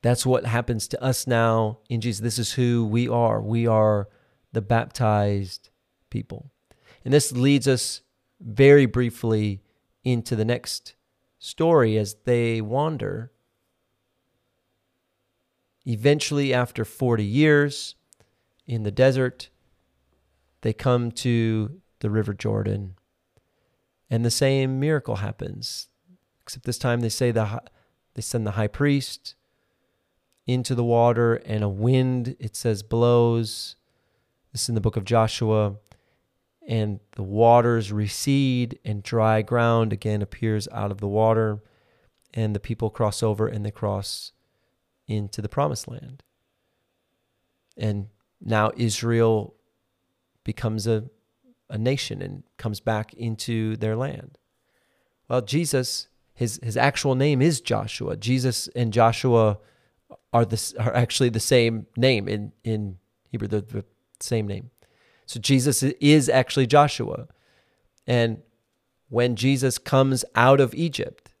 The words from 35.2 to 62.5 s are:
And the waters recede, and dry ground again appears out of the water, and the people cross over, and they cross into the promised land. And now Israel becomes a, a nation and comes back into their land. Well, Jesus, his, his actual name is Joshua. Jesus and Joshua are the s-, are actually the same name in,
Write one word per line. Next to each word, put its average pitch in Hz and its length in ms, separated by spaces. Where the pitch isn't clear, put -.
And 107 320
the 101 80
waters 113 680
recede, 123 920
and 104 160
dry 110 400
ground 117 500
again 104 300
appears 107 500
out 101 200
of 101 80
the 101 80
water, 110 560
and 107 220
the 98 40
people 113 320
cross 107 320
over, 107 240
and 104 180
they 107 60
cross - 600
into 104 340
the 104 80
promised 143 380
land. 123 360
And 101 320
now 110 340
Israel 113 800
becomes 107 440
a, 113 180
a - 80
nation 113 440
and 95 220
comes 107 220
back 107 340
into 113 640
their 107 180
land. - 420
Well, 123 140
Jesus, 131 680
his, 117 300
his 117 140
actual 135 380
name 135 260
is 151 200
Joshua. 107 540
Jesus 123 540
and 117 240
Joshua 113 640
are 117 140
the 113 100
s-, - 200
are 113 200
actually 120 340
the 110 100
same 113 480
name 117 300
in, 104 260